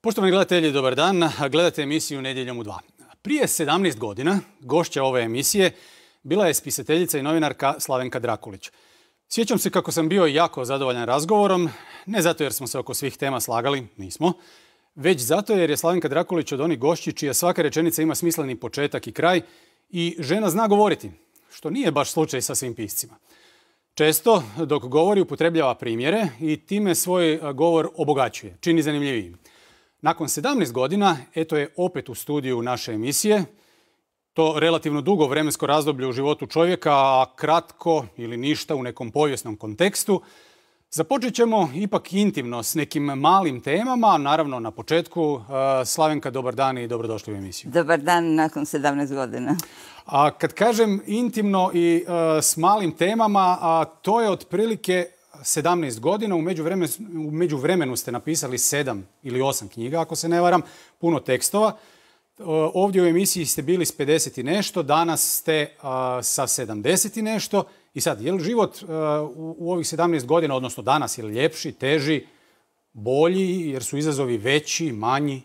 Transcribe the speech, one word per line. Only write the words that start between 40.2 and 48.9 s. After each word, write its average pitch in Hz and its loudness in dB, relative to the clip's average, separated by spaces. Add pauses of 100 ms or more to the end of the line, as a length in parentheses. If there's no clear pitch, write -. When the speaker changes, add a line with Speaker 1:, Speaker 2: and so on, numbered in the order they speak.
Speaker 1:
Započet 226 -2
ćemo 220 2
ipak 196 -4
intimno 131 0
s - -6
nekim 151 -2
malim 147 2
temama. 214 2
Naravno, 143 0
na 113 -6
početku, 151 -2
a, 135 0
Slavenka, 151 0
dobar 123 -4
dan 131 0
i 120 -8
dobrodošli 113 -6
u - -8
emisiju. 98 -12
Speaker 2:
Dobar 156 2
dan 170 2
nakon 156 0
sedamnaest 143 -2